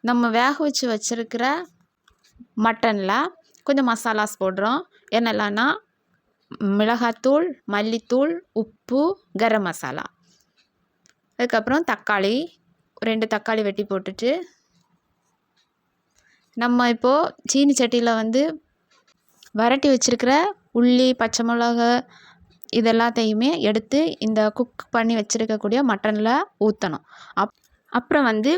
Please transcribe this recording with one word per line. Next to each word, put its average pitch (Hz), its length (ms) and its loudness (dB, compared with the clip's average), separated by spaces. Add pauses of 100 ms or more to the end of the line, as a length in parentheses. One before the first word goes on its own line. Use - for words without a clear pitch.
நம்ம 240 280 0
வேக 247 300 0
வச்சு 294 280 -2
வச்சிருக்கிற 233 580 -4 (1120)
மட்டன்ல 214 560 0 (520)
கொஞ்சம் 269 240 2
மசாலாஸ் 220 500 -2
போடுறோம். 196 420 -2 (300)
என்னெல்லாம்னா, 214 540 0 (1040)
மிளகாத்தூள், 233 760 0 (200)
மல்லித்தூள், 226 640 -2 (220)
உப்பு, 226 480 -4 (360)
கரம் 220 300 0
மசாலா, 143 380 -8 (1300)
அதுக்கப்புறம் 240 460 0
தக்காளி, 208 500 -2 (640)
ரெண்டு 220 260 -2
தக்காளி 220 360 -2
வெட்டி 202 200 -4
போட்டுட்டு, 196 480 -4 (2250)
நம்ம 240 320 2
இப்போ 240 220 2 (340)
சீனி 285 280 4
சட்டியில 233 420 2
வந்து 220 260 0 (1120)
வரட்டி 240 340 2
வச்சிருக்கிற 247 420 2 (420)
உள்ளி, 247 400 4
பச்சை 233 320 -2
மிளகா, 233 460 2 (800)
இது 220 200 2
எல்லாத்தையுமே 226 600 2 (100)
எடுத்து 214 400 0 (200)
இந்த 214 200 -2 (120)
குக் - 400 -6
பண்ணி 226 240 0
வச்சிருக்கக்கூடிய 220 680 -2
மட்டன்ல 214 480 0 (280)
ஊத்தணும். 208 460 -2 (300)
அப்-, 202 200 -2 (360)
அப்புறம் 262 340 0
வந்து 220 320 0